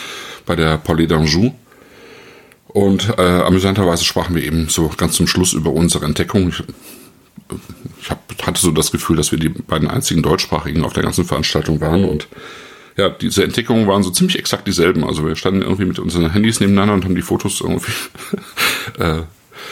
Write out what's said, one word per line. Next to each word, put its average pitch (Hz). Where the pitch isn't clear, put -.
bei 85
der 80
Palais 82
d'Anjou. 82
Und, 98
äh, 90
amüsanterweise 92
sprachen 87
wir 78
eben 78
so 80
ganz 82
zum 85
Schluss 90
über 80
unsere 80
Entdeckung. 87
Ich, -
ich -
hab, -
hatte -
so 87
das 78
Gefühl, -
dass 76
wir 76
die 78
beiden 78
einzigen -
Deutschsprachigen 76
auf -
der -
ganzen -
Veranstaltung 76
waren. 82
Und 76
ja, 98
diese 95
Entdeckungen 113
waren 98
so 92
ziemlich 180
exakt -
dieselben. 85
Also 76
wir 80
standen 95
irgendwie 95
mit 90
unseren 85
Handys 107
nebeneinander 101
und 92
haben 92
die 87
Fotos -
irgendwie, 87
<laughs> -
äh, 80